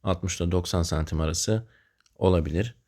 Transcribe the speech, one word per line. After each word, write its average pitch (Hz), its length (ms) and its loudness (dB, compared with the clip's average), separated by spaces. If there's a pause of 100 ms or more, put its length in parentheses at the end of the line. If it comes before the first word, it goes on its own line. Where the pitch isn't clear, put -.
altmış 92 380 -2
ile 87 100 0
doksan 90 320 0
santim 78 380 -2
arası 107 460 -2 (500)
olabilir. 90 580 2 (140)